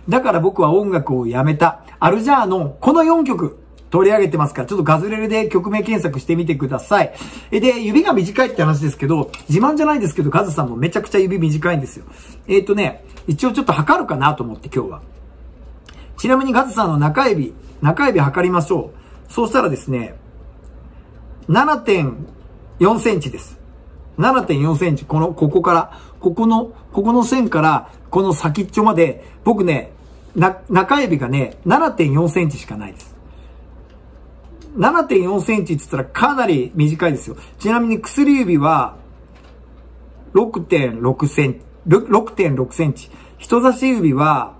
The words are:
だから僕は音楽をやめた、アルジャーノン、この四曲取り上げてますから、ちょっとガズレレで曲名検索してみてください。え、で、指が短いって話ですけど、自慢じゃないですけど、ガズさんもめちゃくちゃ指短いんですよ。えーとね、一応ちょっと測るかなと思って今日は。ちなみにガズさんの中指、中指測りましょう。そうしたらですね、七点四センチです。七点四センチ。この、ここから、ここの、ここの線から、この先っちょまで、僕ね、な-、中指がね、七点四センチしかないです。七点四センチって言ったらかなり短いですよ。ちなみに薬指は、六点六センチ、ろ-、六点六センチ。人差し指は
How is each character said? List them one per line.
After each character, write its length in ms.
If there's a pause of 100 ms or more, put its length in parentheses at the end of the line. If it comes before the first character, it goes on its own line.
だ 120
か 120
ら 80
僕 220
は 100
音 180
楽 260
を 120
や 160
め 100
た、 280 (180)
ア 100
ル 120
ジ 80
ャ 100
ー 60
ノ 120
ン、 220
こ 120
の 120
四 180
曲 340 (340)
取 200
り 40
上 80
げ 60
て 80
ま 120
す 60
か 80
ら、 60
ち 40
ょ 20
っ 40
と 60
ガ 140
ズ 100
レ 80
レ 120
で 200
曲 220
名 140
検 180
索 160
し 60
て 100
み 100
て 120
く 100
だ 140
さ 220
い。 120 (380)
え、 80
で、 200
指 220
が 100
短 320
い 40
っ 80
て 60
話 180
で 100
す 80
け 80
ど、 240 (180)
自 120
慢 160
じ 80
ゃ 20
な 80
い 60
で 80
す 80
け 60
ど、 80
ガ 140
ズ 60
さ 140
ん 60
も 60
め 140
ち 60
ゃ 60
く 60
ち 60
ゃ 60
指 180
短 340
い 60
ん 20
で 60
す 120
よ。 60 (440)
え 80
ー 80
と 100
ね、 300 (240)
一 180
応 60
ち 80
ょ 20
っ 20
と 80
測 280
る 60
か 100
な 180
と 80
思 120
っ 20
て 180
今 120
日 40
は。 100 (1160)
ち 100
な 80
み 100
に 60
ガ 120
ズ 80
さ 140
ん 20
の 80
中 320
指、 240 (300)
中 240
指 140
測 220
り 80
ま 120
し 100
ょ 180 (380)
う。 40
そ 120
う 40
し 40
た 80
ら 80
で 80
す 120
ね、 260 (1300)
七 320
点 480 (520)
四 220
セ 140
ン 60
チ 100
で 80
す。 200 (580)
七 260
点 200
四 160
セ 120
ン 60
チ。 80
こ 160
の、 140
こ 160
こ 100
か 120
ら、 260 (220)
こ 120
こ 140
の、 260 (200)
こ 100
こ 100
の 100
線 280
か 100
ら、 280 (200)
こ 140
の 100
先 300
っ 40
ち 140
ょ 40
ま 100
で、 300 (200)
僕 180
ね、 300 (420)
な-、 220 (140)
中 320
指 160
が 100
ね、 380
七 260
点 200
四 180
セ 140
ン 40
チ 80
し 100
か 100
な 120
い 60
で 60
す。 140 (1600)
七 300
点 180
四 200
セ 160
ン 80
チ 80
っ 20
て 60
言 60
っ 20
た 80
ら 60
か 300
な 120
り 280
短 340
い 40
で 60
す 100
よ。 80 (220)
ち 100
な 100
み 100
に 120
薬 380
指 180
は、 400 (1400)
六 300
点 400
六 260
セ 180
ン 80
チ、 60 (260)
ろ-、 220
六 240
点 240
六 160
セ 140
ン 80
チ。 160 (260)
人 240
差 140
し 120
指 280
は 460